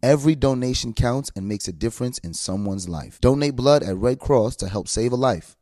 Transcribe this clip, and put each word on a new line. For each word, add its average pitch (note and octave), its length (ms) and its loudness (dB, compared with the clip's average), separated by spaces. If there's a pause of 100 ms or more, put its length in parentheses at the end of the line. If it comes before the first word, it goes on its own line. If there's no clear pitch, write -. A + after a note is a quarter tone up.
Every C#3+ 300 4
donation B2+ 600 0
counts B2+ 420 0
and G2 120 -6
makes G#2 200 -4
a - 40 -8
difference A2+ 460 -4
in E2+ 160 -10
someone's F#2+ 560 -4
life. D2+ 320 -8
Donate C#3 340 2
blood C#3 280 4
at F#2+ 140 -2
Red B2 200 0
Cross B2 380 2
to F#2+ 120 -6
help F#2+ 200 -4
save A#2+ 240 -2
a B2 40 -2
life. B2 460 -2